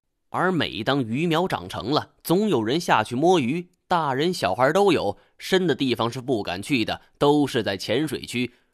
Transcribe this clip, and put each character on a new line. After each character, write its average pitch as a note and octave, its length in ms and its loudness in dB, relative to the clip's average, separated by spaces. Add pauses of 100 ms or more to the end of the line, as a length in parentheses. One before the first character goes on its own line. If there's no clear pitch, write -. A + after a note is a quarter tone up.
(280)
而 E3 240 -2
每 G#2 320 -2
当 C3+ 180 0
鱼 A#2+ 240 -2
苗 E3+ 220 0
长 F2+ 220 -6
成 F#2 220 -6
了， D3 180 -2 (120)
总 G3+ 280 2
有 C3+ 120 2
人 A2+ 160 0
下 E3 240 2
去 A#2 140 -4
摸 E3+ 240 4
鱼， D3+ 300 -4 (180)
大 D#3+ 260 0
人 D#3 200 0
小 F#2+ 200 -2
孩 C3 200 2
都 G3 180 4
有， G2+ 260 0 (200)
深 F#3 280 0
的 D#3 80 4
地 B2 220 0
方 A2+ 160 -2
是 B2+ 80 -10
不 A#2+ 240 -2
敢 F#2 180 -6
去 A#2 220 0
的， F#2+ 160 -4 (180)
都 C#3+ 300 4
是 A#2 160 -2
在 G2 140 -2
浅 B2 280 -2
水 A#2 200 -6
区。 B2 260 -4 (220)